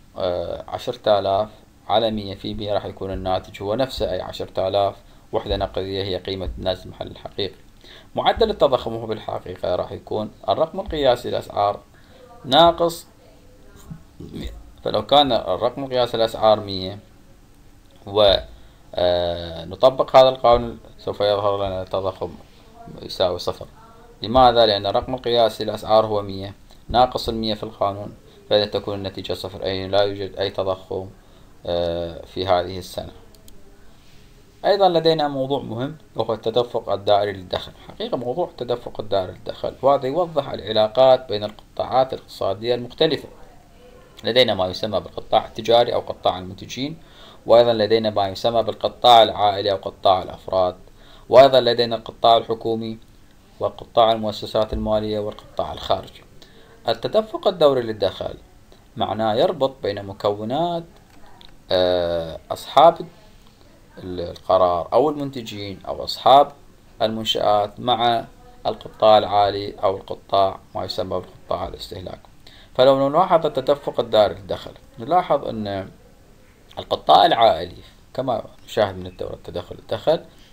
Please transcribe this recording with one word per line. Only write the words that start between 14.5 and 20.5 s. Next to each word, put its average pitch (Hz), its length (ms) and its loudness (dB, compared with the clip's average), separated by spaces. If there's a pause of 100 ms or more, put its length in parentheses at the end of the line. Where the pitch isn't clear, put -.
فلو 110 220 -2
كان 139 260 4
الرقم 110 520 -2
القياسي 123 340 -2
للأسعار 110 420 2
مية 98 400 -8 (1080)
و، 101 280 4 (600)
آه، 87 680 -2
نطبق 131 500 2
هذا 131 140 10
القانون 120 500 2 (200)